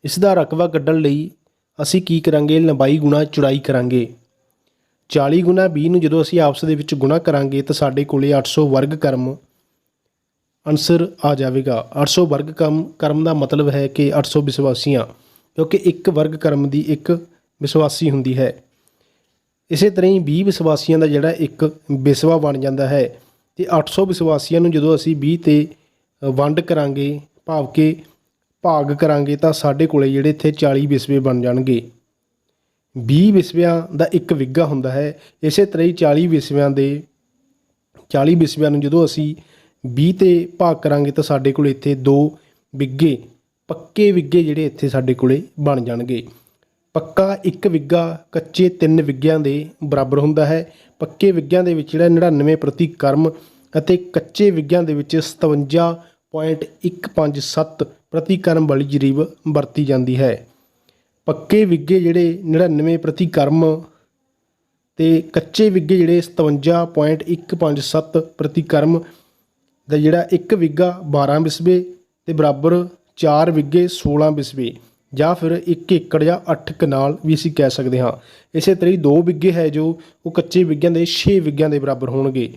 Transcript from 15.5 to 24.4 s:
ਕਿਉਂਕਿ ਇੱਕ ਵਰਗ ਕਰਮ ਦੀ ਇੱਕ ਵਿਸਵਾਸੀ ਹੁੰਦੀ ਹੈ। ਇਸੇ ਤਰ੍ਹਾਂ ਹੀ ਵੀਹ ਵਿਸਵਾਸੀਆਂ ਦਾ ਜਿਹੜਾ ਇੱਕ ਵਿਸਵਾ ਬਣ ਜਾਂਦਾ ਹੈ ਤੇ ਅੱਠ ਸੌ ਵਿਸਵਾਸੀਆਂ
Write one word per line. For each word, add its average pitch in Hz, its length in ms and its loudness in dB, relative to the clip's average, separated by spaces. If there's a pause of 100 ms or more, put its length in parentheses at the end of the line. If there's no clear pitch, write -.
ਕਿਉਂਕਿ 160 220 0
ਇੱਕ 180 340 0
ਵਰਗ 156 200 0
ਕਰਮ 147 380 -2
ਦੀ 143 120 -2
ਇੱਕ 151 300 -4 (520)
ਵਿਸਵਾਸੀ 151 480 0
ਹੁੰਦੀ 131 280 -2
ਹੈ। 127 240 -2 (1080)
ਇਸੇ 180 200 4
ਤਰ੍ਹਾਂ 185 220 2
ਹੀ 190 60 4
ਵੀਹ 165 260 0
ਵਿਸਵਾਸੀਆਂ 160 540 2
ਦਾ 160 80 4
ਜਿਹੜਾ 147 240 0
ਇੱਕ 156 460 -4 (160)
ਵਿਸਵਾ 143 440 2
ਬਣ 143 240 -2
ਜਾਂਦਾ 135 280 -2
ਹੈ 135 280 0 (400)
ਤੇ 180 100 -4 (120)
ਅੱਠ 151 100 -2
ਸੌ 196 180 0
ਵਿਸਵਾਸੀਆਂ 165 540 0